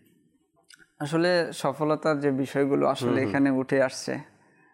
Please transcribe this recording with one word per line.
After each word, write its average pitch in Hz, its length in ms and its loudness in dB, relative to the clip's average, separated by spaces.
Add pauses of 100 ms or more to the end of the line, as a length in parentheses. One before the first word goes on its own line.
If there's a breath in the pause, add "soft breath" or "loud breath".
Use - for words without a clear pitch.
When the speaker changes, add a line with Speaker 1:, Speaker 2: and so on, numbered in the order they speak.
(1000)
Speaker 1:
আসলে 165 540 0
সফলতার 151 680 0
যে 143 120 2
বিষয়গুলো 139 560 0
আসলে 123 220 0
Speaker 2:
হুম, 117 100 2
হুম। 117 100 0
Speaker 1:
এখানে 139 200 2
উঠে 131 340 0
আসছে, 131 360 -4 (540 soft breath)